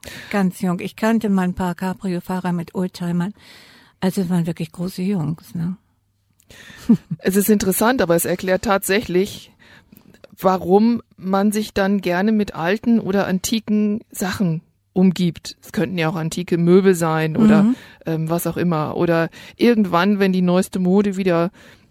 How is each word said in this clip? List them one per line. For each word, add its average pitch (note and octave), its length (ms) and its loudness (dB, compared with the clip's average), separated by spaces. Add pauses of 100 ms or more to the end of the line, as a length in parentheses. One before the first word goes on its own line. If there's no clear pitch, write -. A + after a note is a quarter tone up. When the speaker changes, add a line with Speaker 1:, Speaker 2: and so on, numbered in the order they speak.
(320)
Speaker 1:
ganz F#3+ 300 -2
jung. F3+ 180 -2
Ich - 160 -10
kannte A3 340 0
mal F#3+ 140 2
ein F3+ 100 -2
paar F3+ 220 -4
Cabrio-Fahrer F#3 760 -6
mit E3+ 220 -6
Oldtimern, F3+ 640 -4 (640)
also F#3+ 220 -2
es F3 80 -4
waren F3 180 0
wirklich E3+ 240 -8
große F3+ 320 -8
Jungs, E3 500 -4
ne? F3 240 -6 (1120)
<laughs> G#3 100 6 (220)
Speaker 2:
Es F#3 160 -2
ist G3 160 0
interessant, G#3 500 2
aber E3+ 140 2
es E3+ 100 0
erklärt F#3 380 -2
tatsächlich, G3 880 -2 (840)
warum G3 680 2 (120)
man G3 360 0
sich G#3+ 240 -4
dann G3 260 0
gerne F#3 300 0
mit G#3 240 -2
alten A3 440 0
oder G3 280 0
antiken G#3 840 -2
Sachen F3+ 520 -4 (320)
umgibt. F3+ 680 0
Es - 100 -20
könnten F3 260 -4
ja D#3+ 120 0
auch D#3+ 60 -6
antike E3 420 -4
Möbel F3+ 380 6
sein D#3+ 420 -2
oder, G#3+ 260 6
Speaker 1:
Mhm. A#3+ 120 2 (300)
Speaker 2:
ähm, D#3+ 240 -4
was E3+ 180 -2
auch E3 100 -4
immer. D#3 400 -2
Oder E3 320 0 (260)
irgendwann, G3+ 640 2
wenn G3 140 2
die F#3 80 2
neueste F3+ 380 0
Mode F#3+ 360 2
wieder F3+ 360 0 (400)